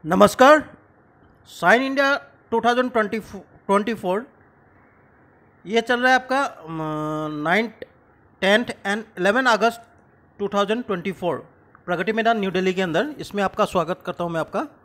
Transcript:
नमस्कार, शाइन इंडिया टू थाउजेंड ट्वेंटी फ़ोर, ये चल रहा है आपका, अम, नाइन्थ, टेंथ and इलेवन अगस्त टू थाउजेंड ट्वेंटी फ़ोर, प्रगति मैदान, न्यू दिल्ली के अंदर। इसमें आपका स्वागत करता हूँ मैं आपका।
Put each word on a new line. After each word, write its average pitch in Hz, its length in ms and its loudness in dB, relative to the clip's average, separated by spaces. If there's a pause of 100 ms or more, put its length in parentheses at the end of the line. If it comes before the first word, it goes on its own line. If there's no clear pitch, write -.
नमस्कार, 208 720 4 (680)
शाइन 202 340 2
इंडिया 277 360 0 (340)
टू 226 100 0
थाउजेंड 247 300 0
ट्वेंटी 208 1000 -4
फ़ोर, 202 340 -4 (1400)
ये 220 160 0
चल 240 180 0
रहा 254 100 4
है 262 60 6
आपका, 262 280 0
अम, 160 360 -8 (640)
नाइन्थ, 208 280 0 (720)
टेंथ 208 240 2
and 208 540 -8
इलेवन 214 260 2
अगस्त 226 420 2 (520)
टू 202 80 -4
थाउजेंड 202 360 -2
ट्वेंटी 185 280 -6
फ़ोर, 156 260 -4 (480)
प्रगति 175 260 -2
मैदान, 220 280 0
न्यू 196 120 -2
दिल्ली 185 220 0
के 190 80 -2
अंदर। 185 380 -2
इसमें 202 240 -6
आपका 190 220 0
स्वागत 175 400 -4
करता 175 180 -8
हूँ 170 80 -4
मैं 165 80 -4
आपका। 208 280 -6 (180)